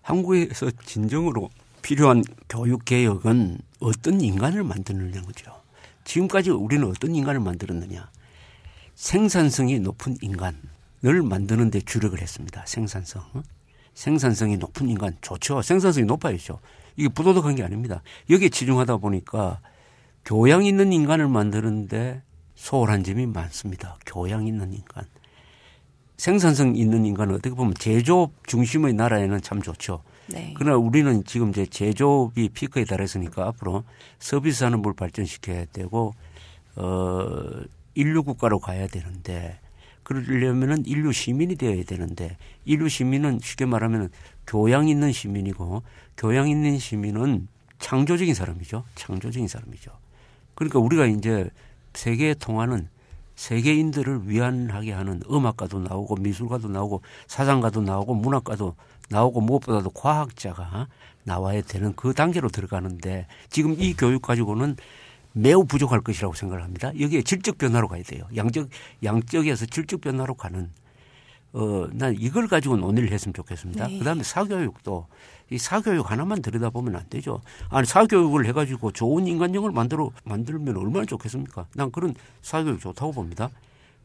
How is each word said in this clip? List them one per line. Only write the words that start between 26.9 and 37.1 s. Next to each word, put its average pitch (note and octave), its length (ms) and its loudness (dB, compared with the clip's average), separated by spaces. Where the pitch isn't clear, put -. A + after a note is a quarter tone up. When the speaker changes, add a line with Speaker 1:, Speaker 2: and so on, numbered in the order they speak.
Speaker 1:
인간은 G2 300 0
어떻게 B2+ 200 -4
보면 A#2 200 0
제조업 C#3 560 4
중심의 B2 460 2
나라에는 G#2 500 2
참 G#2 180 -6
좋죠. E2+ 400 -8
Speaker 2:
네. D#3+ 280 -10
Speaker 1:
그러나 C#3+ 200 4
우리는 A#2+ 480 4
지금 A#2 260 0
이제 G2 160 0
제조업이 A#2 840 2
피크에 C3+ 360 -2
달했으니까 F#2 640 -4
앞으로 G#2 360 -4
서비스 C#3+ 400 0
산업을 A2+ 340 2
발전시켜야 F2 760 -6
되고, G#2+ 440 -4
어, F#2 520 -2